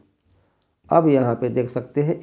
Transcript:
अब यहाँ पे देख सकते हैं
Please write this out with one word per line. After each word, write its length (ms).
अब 180
यहाँ 280
पे 140
देख 200
सकते 320
हैं 220